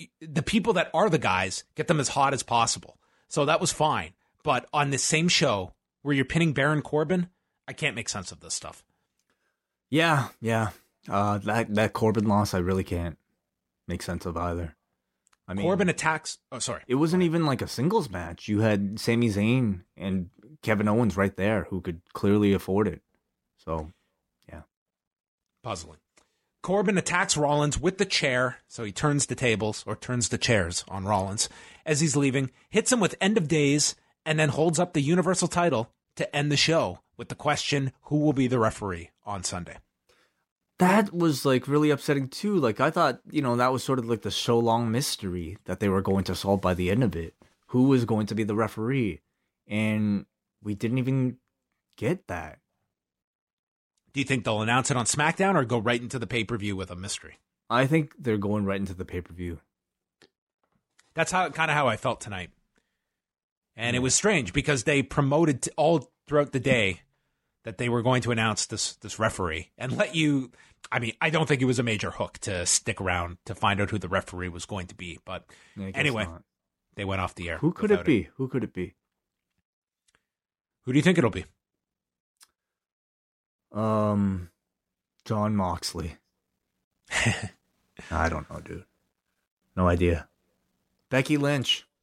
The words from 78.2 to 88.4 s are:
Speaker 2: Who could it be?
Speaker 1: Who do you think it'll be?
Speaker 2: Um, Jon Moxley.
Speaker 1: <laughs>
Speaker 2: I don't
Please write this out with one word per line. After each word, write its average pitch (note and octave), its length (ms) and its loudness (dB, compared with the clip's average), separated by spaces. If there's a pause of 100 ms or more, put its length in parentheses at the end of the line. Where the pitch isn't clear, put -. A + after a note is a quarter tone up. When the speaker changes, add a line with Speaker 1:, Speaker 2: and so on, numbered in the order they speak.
Speaker 2:
Who C3+ 100 -4
could B2 160 -4
it F#2 100 -8
be? F2+ 220 -8 (1900)
Speaker 1:
Who B2 100 -2
do C#3 40 4
you D3+ 60 6
think F3+ 160 4
it'll A2+ 100 4
be? F2+ 160 -6 (2250)
Speaker 2:
Um, G#2 800 0 (760)
Jon G#2+ 300 -2
Moxley. F2 640 -4 (920)
Speaker 1:
<laughs> - 20 -20 (960)
Speaker 2:
I D#2+ 200 0
don't D#2 200 -6